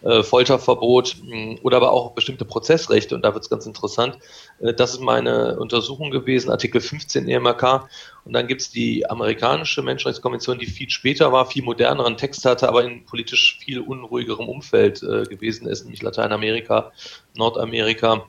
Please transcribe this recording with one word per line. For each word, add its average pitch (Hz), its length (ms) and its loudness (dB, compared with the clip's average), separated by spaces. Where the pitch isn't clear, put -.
äh, 113 200 4
Folterverbot, 123 1000 4
mh, 113 380 -10
oder 123 140 4
aber 123 160 6
auch 120 200 0
bestimmte 127 340 -6
Prozessrechte. 113 680 2
Und 123 60 -6
da 104 140 2
wird's - 160 -8
ganz - 160 -4
interessant. 117 500 -4
Äh, 117 120 -2
das 123 220 0
ist 127 60 -12
meine 120 580 0
Untersuchung 131 520 -4
gewesen, 127 400 0
Artikel 117 300 0
fünfzehn - 480 -6
E 127 60 0
M 123 100 0
R 120 80 2
K. 131 340 0
Und - 80 -14
dann 120 140 0
gibt's 131 240 -6
die 117 400 -2
amerikanische 120 720 -2
Menschenrechtskonvention, 127 760 -4
die 131 60 -8
viel - 240 -10
später 135 420 2
war, 131 140 4
viel 135 180 -4
moderneren 120 540 0
Text - 300 -4
hatte, 123 200 4
aber 120 160 4
in 120 220 -6
politisch - 580 0
viel 127 180 -6
unruhigerem 117 680 -6
Umfeld, - 540 2
äh, 107 220 -2
gewesen 107 440 -6
ist, 98 160 -6
nämlich 113 160 -16
Lateinamerika, 110 880 -2
Nordamerika. 113 920 0